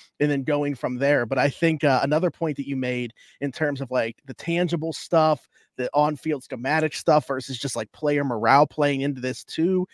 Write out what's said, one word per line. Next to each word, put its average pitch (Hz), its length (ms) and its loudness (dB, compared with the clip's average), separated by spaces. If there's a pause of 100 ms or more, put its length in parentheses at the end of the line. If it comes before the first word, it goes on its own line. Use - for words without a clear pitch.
(220)
and 147 100 2
then 139 120 -2
going 147 300 -2
from 127 260 -6
there. 139 260 2
But 127 120 -4
I 131 120 2
think, 160 340 0
uh, 135 180 4
another 156 300 0
point 156 240 -4
that 139 100 -8
you 135 120 -6
made 123 360 -4 (280)
in 139 100 -4
terms 143 300 -2
of, 127 100 -8
like, 117 240 -2 (100)
the 131 80 -14
tangible 170 600 -2
stuff, 156 560 0 (260)
the 123 180 -4
on-field 147 520 0
schematic 143 480 -2
stuff 151 340 2
versus 131 300 -6
just, - 180 -6
like, 110 160 -6
player 147 320 0
morale 127 420 6
playing 143 360 0
into 135 180 -2
this 123 240 -6
too, 180 500 0